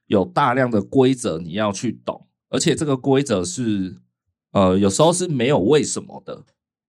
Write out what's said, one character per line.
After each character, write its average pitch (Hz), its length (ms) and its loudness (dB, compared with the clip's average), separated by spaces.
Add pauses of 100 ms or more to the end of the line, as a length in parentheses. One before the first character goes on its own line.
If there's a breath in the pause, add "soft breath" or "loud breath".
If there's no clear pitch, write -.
有 101 180 2
大 123 300 0
量 127 160 0
的 107 100 0
规 131 340 2
则 95 240 -4
你 85 140 -10
要 104 180 -2
去 101 220 -6 (120)
懂， - 220 -10 (220)
而 - 100 -4
且 160 160 2
这 160 120 -2
个 139 100 0
规 135 260 2
则 104 220 -2
是， 98 540 -4 (540)
呃， 95 260 2
有 101 100 2
时 98 140 2
候 165 100 6
是 180 160 -4
没 127 200 -2
有 147 100 2
为 120 260 2
什 - 180 -8
么 - 220 -20
的， - 220 -16 (420)